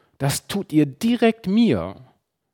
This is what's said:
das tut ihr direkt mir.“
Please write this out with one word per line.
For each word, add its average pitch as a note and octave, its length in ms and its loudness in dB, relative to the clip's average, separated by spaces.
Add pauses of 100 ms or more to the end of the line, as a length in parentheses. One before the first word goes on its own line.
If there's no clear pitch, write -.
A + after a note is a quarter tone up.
(180)
das C#3 300 -4
tut G3 240 -8
ihr D3+ 140 2
direkt A3+ 640 0
mir.“ F3 500 0 (560)